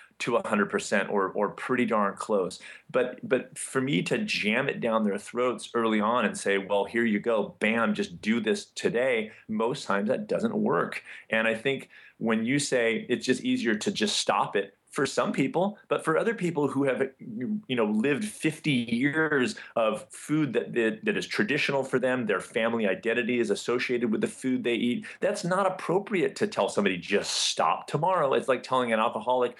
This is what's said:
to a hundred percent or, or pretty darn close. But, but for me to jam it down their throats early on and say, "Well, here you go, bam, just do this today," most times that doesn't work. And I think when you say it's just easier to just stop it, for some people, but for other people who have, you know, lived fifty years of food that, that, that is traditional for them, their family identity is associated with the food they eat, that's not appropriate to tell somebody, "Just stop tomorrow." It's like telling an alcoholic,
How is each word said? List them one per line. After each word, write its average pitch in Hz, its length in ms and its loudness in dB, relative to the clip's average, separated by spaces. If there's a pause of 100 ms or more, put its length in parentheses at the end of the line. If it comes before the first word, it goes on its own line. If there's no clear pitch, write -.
(200)
to 120 180 2
a 104 100 -2
hundred 101 220 2
percent 98 400 0
or, 95 200 2
or 101 200 -2
pretty 123 360 -2
darn 104 300 0
close. 95 440 -2 (300)
But, - 380 -2
but - 300 -2
for - 240 -4
me 151 220 0
to 127 160 0
jam 107 500 -2
it 107 100 -4
down 113 240 0
their 101 140 0
throats 120 560 -2
early 110 260 2
on 113 260 2
and 92 120 -2
say, 98 200 2
"Well, 98 280 0
here 117 200 0
you 104 140 2
go, 107 400 0
bam, 110 340 2
just 101 280 -4
do 113 180 2
this 104 260 0
today," 113 640 0 (160)
most 113 380 -2
times 101 240 0
that 113 180 -2
doesn't 95 280 0
work. 123 480 0 (260)
And 110 180 2
I 113 80 2
think 131 340 -2 (280)
when 110 280 0
you 139 140 2
say 117 500 2
it's 117 160 -2
just 123 180 2
easier 117 320 2
to 104 160 -2
just 104 260 0
stop 107 380 0
it, - 220 -4 (140)
for 143 140 -2
some 131 280 -2
people, 160 440 0 (120)
but 147 160 -2
for 160 120 2
other 202 160 2
people 170 360 0
who 135 160 0
have, 127 240 0 (100)
you 113 560 -6
know, 117 80 4
lived 110 400 2
fifty 156 480 -2
years 127 840 0 (200)
of 110 340 2
food 147 440 -2
that, - 180 0
that, 110 320 0
that 101 140 0
is 92 100 -4
traditional 135 560 0
for 131 160 0
them, 127 260 0
their 95 140 2
family 113 480 0
identity 113 540 0
is 104 80 2
associated 120 600 0
with 107 120 0
the 110 60 2
food 127 360 -2
they 120 120 2
eat, 117 300 0 (140)
that's 202 240 0
not 185 220 2
appropriate 185 720 0
to 107 100 0
tell 101 220 0
somebody, 98 260 2
"Just 87 340 0
stop - 580 0
tomorrow." 156 480 0
It's 117 120 0
like 127 160 0
telling 123 300 0
an 110 80 4
alcoholic, 120 580 0